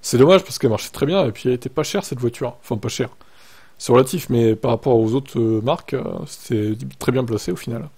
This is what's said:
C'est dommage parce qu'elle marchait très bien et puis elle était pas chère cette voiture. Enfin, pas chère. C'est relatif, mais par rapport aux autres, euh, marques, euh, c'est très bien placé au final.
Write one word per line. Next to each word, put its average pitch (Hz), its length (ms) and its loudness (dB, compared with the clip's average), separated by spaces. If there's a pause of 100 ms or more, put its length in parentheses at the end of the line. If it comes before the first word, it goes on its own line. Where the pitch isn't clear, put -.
C'est - 160 -2
dommage 175 260 8
parce - 160 -10
qu'elle 127 100 2
marchait - 220 -2
très - 140 -2
bien 175 200 2
et 117 60 -2
puis - 160 -12
elle 127 80 2
était 127 140 -8
pas 151 140 -2
chère 196 200 -4
cette 123 160 -8
voiture. 120 420 -4
Enfin, - 160 -6
pas 107 120 -6
chère. - 200 -4 (680)
C'est - 140 -2
relatif, 139 380 4
mais 117 260 4
par 123 160 -2
rapport 117 280 2
aux 110 140 2
autres, 135 260 -4
euh, 113 220 0
marques, 143 320 -4
euh, 131 100 -4 (240)
c'est 107 480 -4 (240)
très - 120 -2
bien 127 120 0
placé 113 280 -4
au 180 40 -4
final. 117 420 -10